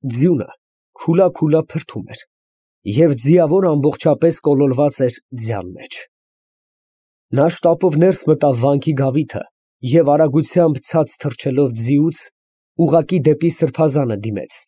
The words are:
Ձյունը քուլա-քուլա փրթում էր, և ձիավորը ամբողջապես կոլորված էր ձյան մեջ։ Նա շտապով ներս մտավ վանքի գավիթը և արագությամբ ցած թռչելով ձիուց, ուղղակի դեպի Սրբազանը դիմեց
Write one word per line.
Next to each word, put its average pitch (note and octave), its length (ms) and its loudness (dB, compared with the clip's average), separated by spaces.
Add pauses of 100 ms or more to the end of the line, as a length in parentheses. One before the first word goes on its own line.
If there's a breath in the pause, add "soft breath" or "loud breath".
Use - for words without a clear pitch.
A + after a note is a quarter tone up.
Ձյունը C3+ 460 0 (460)
քուլա-քուլա E3 680 0
փրթում - 420 -10
էր, - 180 -18 (600)
և C#3 320 2
ձիավորը E3 560 2
ամբողջապես D3+ 640 0
կոլորված C#3 640 0
էր B2 180 -2 (160)
ձյան G#2+ 380 -8
մեջ։ - 260 -18 (1300)
Նա C#3 160 2
շտապով E3 540 0
ներս F#3 240 2
մտավ C#3+ 380 2
վանքի C#3+ 300 0
գավիթը C3+ 520 -4 (380)
և C#3+ 260 2
արագությամբ D3+ 720 2
ցած - 340 -2
թռչելով C3+ 600 -2
ձիուց, C#3+ 420 0 (600)
ուղղակի E3 400 2
դեպի D3+ 300 0
Սրբազանը C#3 680 -2
դիմեց G#2 480 -10